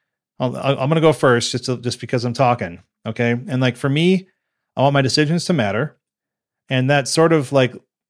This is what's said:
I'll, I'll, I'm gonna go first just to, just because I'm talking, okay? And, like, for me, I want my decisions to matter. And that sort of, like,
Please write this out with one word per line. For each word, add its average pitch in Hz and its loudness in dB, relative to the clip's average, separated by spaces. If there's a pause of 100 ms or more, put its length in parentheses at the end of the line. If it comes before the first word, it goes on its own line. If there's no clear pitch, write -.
(400)
I'll, 127 -4
I'll, 135 -4
I'm 131 -2
gonna 160 2
go 156 6
first 120 2
just 123 -6
to, 123 -4
just 117 -8
because 120 -4
I'm 120 -4
talking, 120 -2 (240)
okay? 117 -2
And, 127 -4
like, 127 0
for - -4
me, 180 0 (480)
I 123 -2
want 139 2
my 139 4
decisions 151 0
to 185 0
matter. 117 -2 (720)
And 131 0
that 139 2
sort 165 2
of, 147 0
like, 131 2 (340)